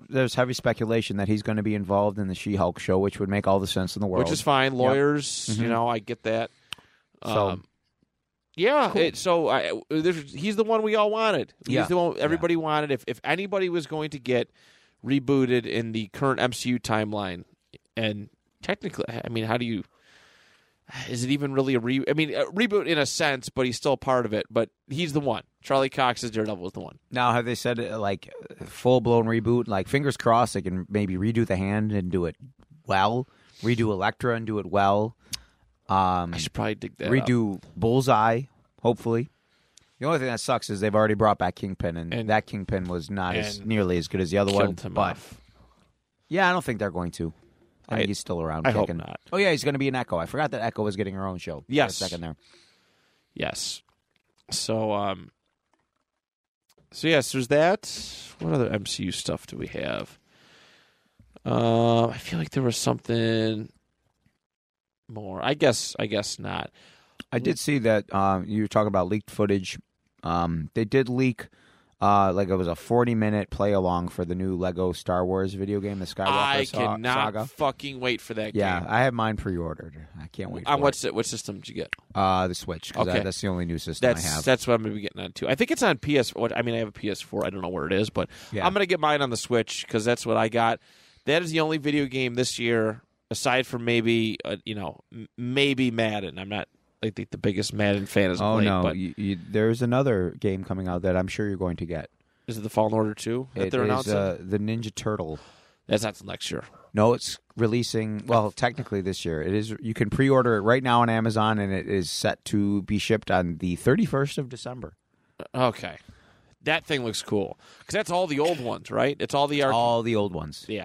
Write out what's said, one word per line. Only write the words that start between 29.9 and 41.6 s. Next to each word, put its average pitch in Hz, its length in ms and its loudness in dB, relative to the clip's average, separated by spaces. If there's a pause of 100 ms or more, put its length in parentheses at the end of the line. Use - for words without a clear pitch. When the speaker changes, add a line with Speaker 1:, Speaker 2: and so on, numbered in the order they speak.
Speaker 1:
crossed 117 380 4
they 98 80 -2
can 90 260 -4
maybe 101 280 0
redo 110 300 2
the - 100 0
Hand 104 360 0
and 92 180 -2
do 87 140 0
it 78 100 -4 (520)
well. 107 420 2 (340)
Redo 113 300 2
Elektra 113 420 0
and 113 140 -6
do 107 100 -2
it 95 80 -4
well. 101 500 4 (720)
Um, 92 460 2
Speaker 2:
I 85 40 -6
should 78 140 -6
probably 107 220 -2
dig 101 220 -12
that - 140 -6
Speaker 1:
redo 120 480 2
Speaker 2:
up. - 80 -20 (100)
Speaker 1:
Bullseye, 117 640 4 (400)
hopefully. 117 480 0 (720)
The 127 60 -4
only 160 120 2
thing 131 100 -2
that 117 120 -4
sucks 120 300 -2
is 101 100 -4
they've 104 140 2
already 107 200 6
brought 104 240 4
back 90 180 0
Kingpin, 90 420 -6